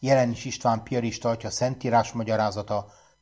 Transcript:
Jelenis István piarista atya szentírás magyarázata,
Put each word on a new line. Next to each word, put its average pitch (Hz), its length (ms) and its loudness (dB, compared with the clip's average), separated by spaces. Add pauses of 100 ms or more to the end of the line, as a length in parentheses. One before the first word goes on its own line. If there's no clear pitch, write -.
Jelenis 127 440 2
István 117 380 0
piarista 117 460 -2
atya 113 220 -2
szentírás 127 640 2
magyarázata, 107 720 -2 (360)